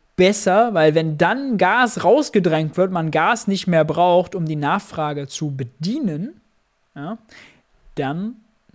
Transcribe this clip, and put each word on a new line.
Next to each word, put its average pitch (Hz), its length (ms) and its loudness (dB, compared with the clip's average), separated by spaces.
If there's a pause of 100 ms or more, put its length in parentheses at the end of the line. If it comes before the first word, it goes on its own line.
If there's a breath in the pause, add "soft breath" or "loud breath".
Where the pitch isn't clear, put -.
(160)
besser, 208 580 2
weil 156 200 4
wenn 160 240 0
dann 226 400 0
Gas 226 460 2
rausgedrängt 175 720 2
wird, 185 160 0
man 160 180 -2
Gas 175 360 0
nicht 196 200 -4
mehr 165 180 4
braucht, 175 500 2
um 170 120 -4
die 156 100 -4
Nachfrage 147 680 -4
zu 147 280 -8
bedienen, 175 840 -6 (540)
ja, 165 240 -12 (760 loud breath)
dann 165 420 -6 (380)